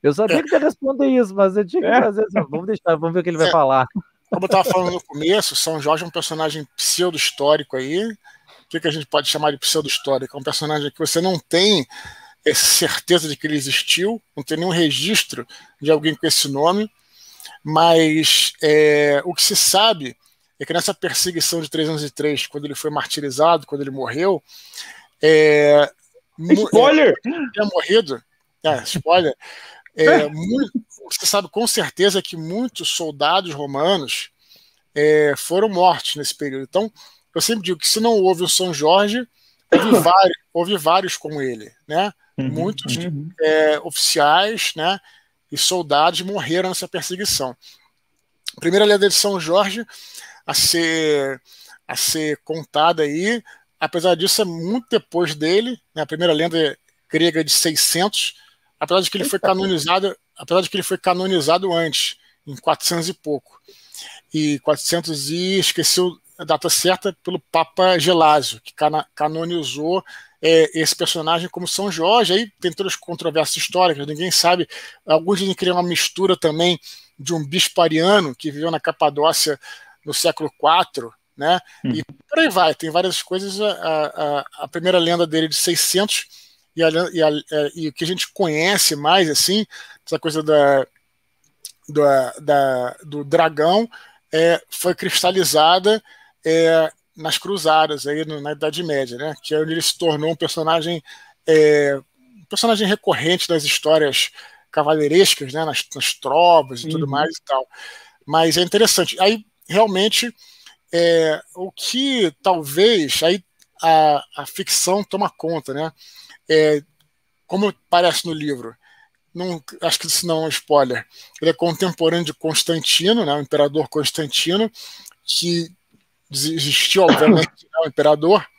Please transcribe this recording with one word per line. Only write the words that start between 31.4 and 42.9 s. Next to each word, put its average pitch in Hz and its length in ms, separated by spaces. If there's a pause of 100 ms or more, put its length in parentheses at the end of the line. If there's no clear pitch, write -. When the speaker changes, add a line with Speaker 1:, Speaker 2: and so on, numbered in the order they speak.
Speaker 2:
com 226 180
certeza 190 560
que - 140
muitos 175 540
soldados 160 640
romanos, 143 760 (640)
é, 151 420
foram 196 320
mortos 180 480
nesse 147 180
período. 135 340
Então, 208 240 (420)
eu 170 60
sempre 220 240
digo 175 140
que - 100
se 220 120
não 233 120
houve 185 300
o 180 60
São 185 260
Jorge, 202 520 (440)
houve - 200
Speaker 3:
<coughs> 220 100
Speaker 2:
vários, 180 360 (160)
houve 170 240
vários 170 400
como 151 240
ele, 117 300 (160)
né? 180 260 (240)
Speaker 4:
Uhum, 131 120
Speaker 2:
Muitos, 160 480